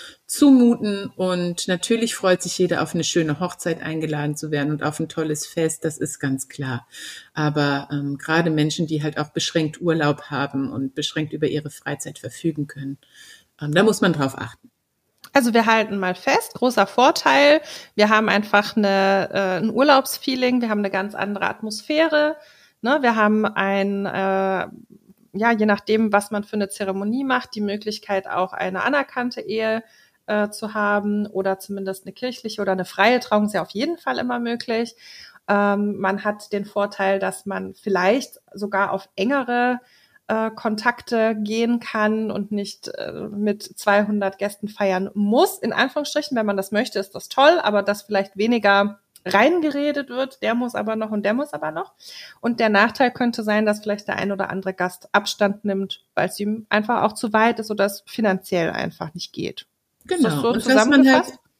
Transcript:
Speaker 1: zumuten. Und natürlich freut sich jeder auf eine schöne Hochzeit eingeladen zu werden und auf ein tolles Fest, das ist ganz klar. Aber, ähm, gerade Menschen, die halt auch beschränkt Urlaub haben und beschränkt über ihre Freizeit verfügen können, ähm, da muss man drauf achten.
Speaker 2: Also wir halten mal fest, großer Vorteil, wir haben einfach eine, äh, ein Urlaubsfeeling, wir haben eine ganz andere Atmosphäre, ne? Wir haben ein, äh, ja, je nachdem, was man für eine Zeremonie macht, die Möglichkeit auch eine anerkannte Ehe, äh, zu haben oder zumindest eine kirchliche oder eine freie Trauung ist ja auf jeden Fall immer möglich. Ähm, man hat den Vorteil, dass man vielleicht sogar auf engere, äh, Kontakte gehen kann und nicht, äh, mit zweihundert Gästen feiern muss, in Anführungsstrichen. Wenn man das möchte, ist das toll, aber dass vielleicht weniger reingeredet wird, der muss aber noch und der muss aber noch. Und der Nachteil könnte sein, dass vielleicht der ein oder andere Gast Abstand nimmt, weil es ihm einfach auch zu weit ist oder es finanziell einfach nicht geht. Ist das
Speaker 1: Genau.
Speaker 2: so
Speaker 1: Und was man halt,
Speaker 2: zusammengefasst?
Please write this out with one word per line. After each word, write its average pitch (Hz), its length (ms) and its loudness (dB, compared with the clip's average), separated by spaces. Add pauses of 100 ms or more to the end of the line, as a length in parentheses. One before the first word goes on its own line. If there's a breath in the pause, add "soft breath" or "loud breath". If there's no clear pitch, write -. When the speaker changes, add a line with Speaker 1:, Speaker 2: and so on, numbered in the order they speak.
(280 loud breath)
Speaker 1:
zumuten. 233 800 4 (100)
Und 180 500 -2
natürlich 226 480 0
freut 185 260 2
sich - 160 -8
jeder 175 240 2
auf 156 120 -4
eine 165 100 0
schöne 156 380 0
Hochzeit 170 400 -4
eingeladen 151 560 -4
zu 156 120 -8
werden 147 220 -2
und 151 100 -4
auf 151 200 -4
ein 160 80 -4
tolles 156 360 -4
Fest, - 380 -2
das 151 140 -2
ist - 220 -6
ganz 135 280 -2
klar. 135 400 -6 (460 loud breath)
Aber, 147 580 0
ähm, 143 260 -4
gerade 165 320 0
Menschen, 156 380 0
die 151 160 -4
halt 151 160 -4
auch 151 120 -4
beschränkt 160 500 -2
Urlaub 160 400 0 (100)
haben 139 400 -4
und 135 240 -6
beschränkt 156 380 -4
über 151 140 -2
ihre 147 220 -4
Freizeit 147 500 -10
verfügen 151 480 -6
können, 139 300 -10 (640 soft breath)
ähm, 147 120 -4
da 180 100 6
muss 214 160 4
man 180 140 2
drauf 139 240 -2
achten. - 340 -12 (640)
Speaker 2:
Also 240 200 4
wir 226 120 6
halten 220 320 2
mal 180 180 -2
fest, 339 380 -2
großer 240 340 2
Vorteil, 285 720 4 (360 loud breath)
wir 208 120 4
haben 214 220 4
einfach 208 480 2
eine, 196 560 4
äh, 185 300 0
ein 220 60 0
Urlaubsfeeling, 254 920 2
wir 233 80 -2
haben 208 100 0
eine 202 120 0
ganz 202 220 -4
andere 202 360 -4
Atmosphäre, 302 840 0 (460 soft breath)
ne? 262 200 2
Wir 233 140 2
haben 214 300 4
ein, 196 600 -2
äh, 190 600 -2 (680)
ja, 220 220 2
je 214 80 2
nachdem, 214 460 2
was 208 200 2
man 202 120 -4
für - 120 -10
eine 202 140 -2
Zeremonie 202 540 -4
macht, 254 320 -2
die 214 60 -6
Möglichkeit 208 640 -4
auch 185 260 -4
eine 185 300 -4
anerkannte 254 580 -2
Ehe, 220 420 -4 (420 soft breath)
äh, 214 240 0
zu 214 240 -10
haben 208 540 0
oder 190 320 -2
zumindest 196 460 -8
eine 196 80 -16
kirchliche 233 480 -8
oder 190 120 -2
eine 185 120 -4
freie 233 340 2
Trauung 214 260 2
ist 208 80 -2
ja 175 80 0
auf - 100 -8
jeden 302 260 -4
Fall - 200 -4
immer 247 220 -4
möglich. 233 560 -4 (520 loud breath)
Ähm, 202 520 2
man 196 240 -2
hat 208 300 -4
den 202 120 -4
Vorteil, 196 540 -2
dass 190 260 -6
man 190 300 -8
vielleicht 202 640 0 (140)
sogar 202 380 -2
auf 190 240 -6
engere, 247 640 0 (480 soft breath)
äh, 220 240 -2
Kontakte 220 840 -2
gehen 226 460 0
kann 220 500 -2
und 208 220 -4
nicht, 202 360 -6
äh, - 220 -8 (180)
mit 208 340 -2
zweihundert 202 760 2
Gästen 208 320 -6
feiern 190 440 0
muss, 214 460 4
in 226 140 -2
Anführungsstrichen. 285 640 -2
Wenn 214 80 0
man 202 100 0
das 190 160 -4
möchte, 214 280 -2
ist 196 160 -6
das - 120 -14
toll, 311 340 6
aber 208 220 2
dass 202 200 -2
vielleicht 196 340 -2
weniger 208 600 2 (260)
reingeredet 285 840 2
wird, 262 320 -6
der 220 140 0
muss 240 200 -4
aber 220 200 -2
noch 220 160 -4
und 208 120 -2
der 208 100 2
muss 285 200 -4
aber - 180 -6
noch. - 220 -8 (480 loud breath)
Und 233 200 -2
der 220 80 4
Nachteil 226 420 4
könnte 240 320 -2
sein, 214 220 2
dass 208 160 0
vielleicht 208 260 -6
der - 100 -4
ein 190 140 -2
oder 196 180 -4
andere 190 240 -6
Gast - 400 -6
Abstand 208 520 0
nimmt, 196 380 -4 (120)
weil - 140 0
es - 100 -12
ihm 214 300 -4
einfach 214 340 0
auch 214 100 2
zu 214 200 -6
weit 226 260 4
ist 220 120 -6
oder 208 140 0
es 208 200 -4
finanziell 190 640 0
einfach 165 440 -6
nicht - 200 -12
geht. - 320 -8 (400)
Ist 349 180 -2
das 170 100 0
Speaker 1:
Genau. 143 80 -2
Speaker 2:
so 233 80 2
Speaker 1:
Und 214 60 2 (100)
was - 0 -
man 262 100 6
halt, 269 500 8
Speaker 2:
zusammengefasst? - 140 -18 (200)